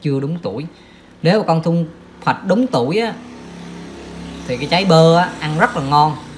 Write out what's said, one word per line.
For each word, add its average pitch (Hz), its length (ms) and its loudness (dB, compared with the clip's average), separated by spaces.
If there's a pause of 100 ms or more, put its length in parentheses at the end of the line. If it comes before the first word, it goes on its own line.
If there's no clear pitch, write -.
chưa 139 180 -2
đúng 151 220 -4
tuổi. 113 240 -8 (560)
Nếu 185 180 4
bà 196 80 -2
con 165 160 0
thu 170 220 0 (380)
hoạch - 240 -2
đúng 226 200 2
tuổi 170 320 -2
á, 226 140 -2 (1300)
thì 123 100 -4
cái 139 140 -6
trái 180 140 2
bơ 165 320 8
á, 175 220 2
ăn 156 200 -4
rất 233 160 2
là 165 60 -2
ngon, 147 340 2 (220)